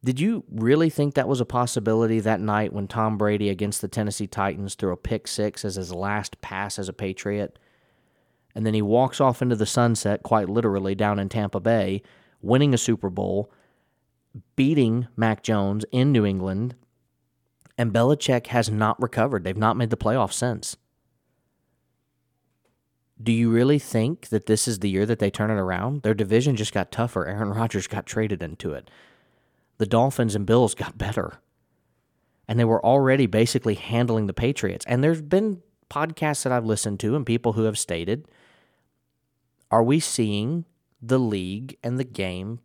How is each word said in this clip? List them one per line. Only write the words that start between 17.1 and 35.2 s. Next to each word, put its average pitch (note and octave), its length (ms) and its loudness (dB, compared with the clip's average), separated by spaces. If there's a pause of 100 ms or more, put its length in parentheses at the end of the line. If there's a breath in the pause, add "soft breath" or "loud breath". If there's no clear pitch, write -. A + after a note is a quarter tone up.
and A#2 160 0
Belichick B2 540 2
has A#2 220 0
not A2 320 0
recovered. A#2+ 420 0
They've F#2 120 -4
not G#2+ 220 2
made A#2 120 0
the A2+ 80 -2
playoffs A2+ 360 0
since. - 440 -6 (2500)
Do A2+ 100 0
you A#2 200 4
really C3 280 4
think A#2 500 -2
that G#2+ 160 0
this G#2+ 220 2
is A2 120 -4
the G2+ 100 -2
year F#2+ 160 2
that A2+ 140 0
they G2+ 100 2
turn G#2+ 220 -2
it G#2 100 0
around? F#2+ 420 -4
Their A2 100 4
division A2 420 2
just G#2+ 180 -4
got G2 180 -2
tougher. A2+ 360 -2
Aaron G2+ 220 -4
Rodgers G#2 380 -2
got - 180 -8
traded G#2 360 -2
into E2 300 -8
it. C2+ 180 -10 (880 soft breath)
The A2 80 0
Dolphins A2+ 500 2
and G2+ 100 -2
Bills A2+ 300 4
got - 220 -10
better. - 420 -4 (1080)
And A2+ 100 2
they A#2 60 4
were A2+ 200 2
already C3 420 6
basically A2 480 2
handling A#2 520 0
the F#2+ 60 -4
Patriots. A#2 560 -2
And B2 120 2
there's D#3+ 200 2